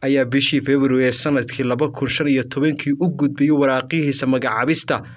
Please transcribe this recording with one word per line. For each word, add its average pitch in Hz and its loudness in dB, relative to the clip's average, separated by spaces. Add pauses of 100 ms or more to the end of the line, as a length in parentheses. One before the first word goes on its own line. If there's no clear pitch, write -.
ayaa 135 2
bishii 135 0
February 135 2
ee 127 2
sanadkii 131 -2
laba 123 0
kun - -4
shan 147 -2
iyo 135 2
tobankii 143 -2
u 180 0
gudbiyey 143 0
waraaqihiisa 139 0
magacaabista 127 0 (140)